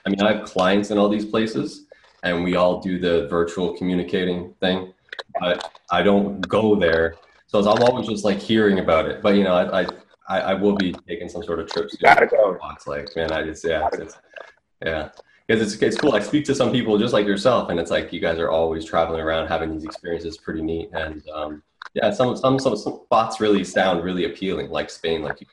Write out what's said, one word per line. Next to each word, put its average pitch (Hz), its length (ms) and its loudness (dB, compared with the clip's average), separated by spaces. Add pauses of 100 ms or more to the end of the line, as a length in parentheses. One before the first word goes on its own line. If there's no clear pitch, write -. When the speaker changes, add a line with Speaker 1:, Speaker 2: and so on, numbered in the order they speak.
Speaker 1:
I 98 40 -2
mean, 98 120 0
I 107 100 4
have 107 120 -2
clients 98 460 2
in 107 80 2
all 101 100 4
these 104 160 0
places - 600 -4 (360)
and 87 200 -2
we 90 140 0
all 90 240 2
do 92 180 -4
the 85 300 2
virtual 85 480 -2
communicating 90 800 -2
thing, 92 400 -2 (460)
but 90 380 -4 (120)
I 87 120 2
don't 101 460 2
go 104 260 4
there. 82 420 2 (320)
So 107 120 0
I'm 107 220 4
always 120 260 2
just, 101 160 -6
like, 98 140 2
hearing 104 400 4
about 80 280 2
it. 76 140 -6
But, 104 140 4
you 101 100 4
know, 92 100 2
I, 92 280 2
I, 92 40 -2 (420)
I, 95 120 -2
I 95 140 0
will 101 200 2
be 95 180 0 (140)
taking 87 220 -10
some 85 140 -10
sort 82 160 -6
of 78 120 -8
trip - 200 -4
soon. - 120 -12
Speaker 2:
Gotta - 240 6
go. 101 320 2 (140)
Speaker 1:
It's - 140 -16
like, 73 280 -10
man, 82 160 -2
I 78 140 -2
just, 78 200 -10
yeah, 80 160 0
Speaker 2:
Gotta - 220 -4
Speaker 1:
it's, - 120 -14
it's, - 80 -20 (640)
yeah. 80 260 -6 (360)
'Cause 113 140 2
it's, 104 220 -2
it's 110 160 0
cool. 139 160 2
I 104 60 2
speak 147 260 -2
to 135 80 0
some 117 180 0
people 113 240 2
just 113 160 2
like 104 140 2
yourself, 101 420 2
and 90 100 -2
it's 82 120 -4
like, 80 240 -2
you 85 60 -6
guys 82 180 -2
are 82 120 -2
always 80 360 0
traveling 82 340 0
around, 80 280 -2
having 80 220 -2
these 78 140 -8
experiences, 82 540 -8
pretty 80 240 -8
neat. 82 320 -4
And, 78 340 -8
um, 76 340 -10 (300)
yeah, - 180 0
some, 120 240 0
some, 131 240 2
some, 127 180 0
some - 280 -8
spots 113 360 0
really 104 220 4
sound 92 400 0
really 90 220 -2
appealing, 82 460 -4
like 76 180 -4
Spain, 82 340 -4
like - 200 -6
you - 100 -20